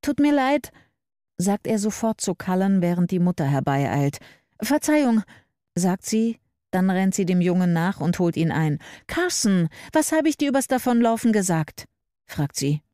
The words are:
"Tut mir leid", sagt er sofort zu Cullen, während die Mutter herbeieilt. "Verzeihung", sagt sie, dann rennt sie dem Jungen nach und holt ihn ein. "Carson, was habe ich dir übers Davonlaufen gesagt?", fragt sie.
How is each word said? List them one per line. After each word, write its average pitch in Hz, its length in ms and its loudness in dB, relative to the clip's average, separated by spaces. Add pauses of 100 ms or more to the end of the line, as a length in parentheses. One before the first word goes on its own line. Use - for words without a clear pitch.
"Tut 285 180 -4
mir 294 140 4
leid", 277 380 0 (680)
sagt 202 300 -2
er 220 120 0
sofort 214 400 -2
zu - 160 -4
Cullen, 190 460 0
während 175 300 0
die 185 80 0
Mutter 180 260 0
herbeieilt. 139 760 0 (420)
"Verzeihung", 269 640 2 (500)
sagt 180 320 -2
sie, 226 320 -2 (340)
dann 185 180 2
rennt 190 260 0
sie 196 100 0
dem 180 140 2
Jungen 180 320 2
nach 170 300 -2
und 175 180 -2
holt 170 160 0
ihn 165 160 0
ein. 156 280 0 (280)
"Carson, 202 640 0 (240)
was 311 180 2
habe 320 160 2
ich 302 80 0
dir 285 140 -2
übers 262 180 0
Davonlaufen 233 640 2
gesagt?", 180 540 -2 (400)
fragt - 320 -6
sie. 147 240 -2 (120)